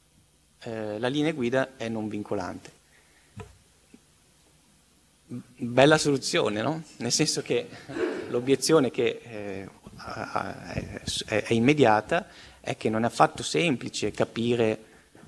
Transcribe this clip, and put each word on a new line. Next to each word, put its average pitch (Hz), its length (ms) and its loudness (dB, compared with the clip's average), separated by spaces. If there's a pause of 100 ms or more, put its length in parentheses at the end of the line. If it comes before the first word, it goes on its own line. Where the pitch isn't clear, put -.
(600)
eh, 110 400 -6
la 123 80 0
linea 147 260 0
guida 131 440 0
è 117 100 -6
non 110 200 -4
vincolante. 101 680 -6 (2500)
Bella 127 720 4
soluzione, 135 640 0
no? 160 220 -2 (140)
Nel 117 140 -4
senso 151 300 0
che 120 260 -2 (600)
l'obiezione 131 640 4
che, 117 320 0
eh, 101 460 -10 (280)
a-, - 340 -10
a-, - 420 -8
è, - 280 -8 (240)
è, 107 180 -2
è - 100 -2
immediata 120 760 4 (340)
è - 160 -6
che 117 120 -2
non 110 140 0
è 117 40 2
affatto 147 360 2
semplice 120 680 -2
capire, 117 720 0 (440)